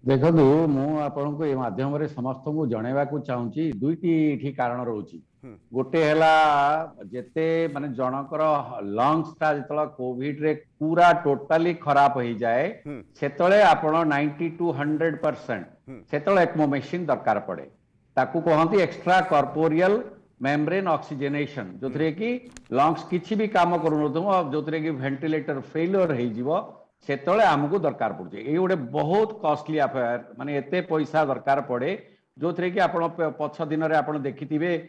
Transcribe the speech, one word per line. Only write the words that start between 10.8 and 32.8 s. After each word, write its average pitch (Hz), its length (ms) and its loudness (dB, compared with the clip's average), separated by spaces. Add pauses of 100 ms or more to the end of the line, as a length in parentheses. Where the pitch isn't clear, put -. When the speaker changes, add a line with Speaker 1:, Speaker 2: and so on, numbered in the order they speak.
Speaker 1:
ଟୋଟାଲି 165 640 2
ଖରାପ 139 440 2
ହେଇଯାଏ, 120 680 -2
Speaker 2:
ହୁଁ। 143 160 -12 (180)
Speaker 1:
ସେତେବେଳେ 175 440 4
ଆପଣ 156 400 4
ନାଇଣ୍ଟି 151 460 0
ଟୁ 170 220 -2
ହଣ୍ଡ୍ରେଡ୍ 151 500 -2
ପରସେଣ୍ଟ, 123 460 -4 (200)
Speaker 2:
ହୁଁ। 131 100 -16 (140)
Speaker 1:
ସେତେବେଳେ 180 300 2
ଏକମୋ 160 260 2
ମେସିନ୍ 143 380 -4
ଦରକାର 113 340 0
ପଡେ। 76 260 -8 (520)
ତାକୁ 135 240 0
କହନ୍ତି 160 360 2
ଏକ୍ସଟ୍ରା 180 440 2
କର୍ପୋରିଆଲ 156 720 2 (480)
ମେମ୍ବ୍ରେନ୍ 151 460 0
ଅକ୍ସିଜେନେସନ, 143 800 -4 (120)
ଯୋଉଥିରେ 143 300 -2
Speaker 2:
ହୁଁ। 156 80 -8
Speaker 1:
କି 220 120 -4 (420)
ଲଙ୍ଗସ 143 380 2
କିଛି 175 260 -2
ବି 208 120 0
କାମ 175 300 2
କରୁନଥିବ, 156 500 0 (240)
ଯୋଉଥିରେ 151 300 -4
କି 160 100 -2
ଭେଣ୍ଟିଲେଟର 139 680 -4
ଫେଲୁଅର 175 540 0
ହେଇଯିବ, 120 360 -2 (520)
ସେତେବେଳେ 175 420 2
ଆମକୁ 151 360 2
ଦରକାର 113 340 -2
ପଡୁଛି। 85 240 -12
ଏଇ 135 200 -2
ଗୋଟେ 185 180 2 (140)
ବହୁତ 160 400 0 (100)
କଷ୍ଟଲି 151 400 -2
ଆଫେୟାର, 123 400 0 (160)
ମାନେ, 139 220 -8
ଏତେ 160 240 -4
ପଇସା 156 440 -2
ଦରକାର 139 360 0
ପଡେ, 127 280 -4 (480)
ଯୋଉଥିରେ 175 340 -2
କି 190 80 -2
ଆପଣ 170 280 2